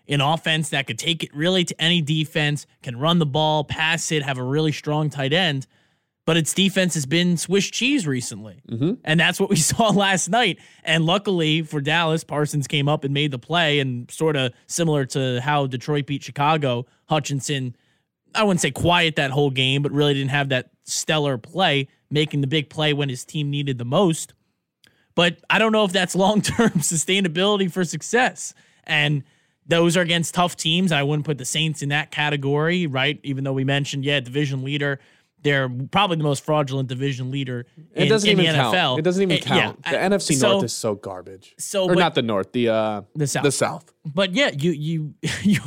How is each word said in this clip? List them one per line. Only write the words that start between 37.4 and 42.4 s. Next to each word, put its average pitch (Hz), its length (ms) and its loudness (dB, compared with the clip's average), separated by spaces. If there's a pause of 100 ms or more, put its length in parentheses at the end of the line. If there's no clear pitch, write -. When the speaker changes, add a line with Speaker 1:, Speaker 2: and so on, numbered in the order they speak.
Speaker 2:
It 185 100 0
Speaker 1:
in, 185 60 2
Speaker 2:
doesn't 208 200 4
Speaker 1:
in 208 100 4
Speaker 2:
even 165 140 4
Speaker 1:
the 147 40 2
Speaker 2:
count. 123 160 2
Speaker 1:
N 185 60 2
F 175 40 2
L. 131 140 0
Speaker 2:
It 156 60 0
doesn't 180 180 2
even 185 160 2
Speaker 1:
It, - 80 -4
yeah, 123 160 2
Speaker 2:
count. 110 220 -4
The - 60 -4
Speaker 1:
I, 139 120 0
Speaker 2:
N 190 120 2
F 196 80 2
C - 120 0
Speaker 1:
so, 143 200 4
Speaker 2:
North 98 120 2
is 113 80 -6
so 107 220 -2
garbage. 95 640 -14
Speaker 1:
so, 196 260 -4
Speaker 2:
Or 180 40 2
Speaker 1:
but 180 100 4
Speaker 2:
not 165 160 2
the 135 80 2
North, 104 300 -2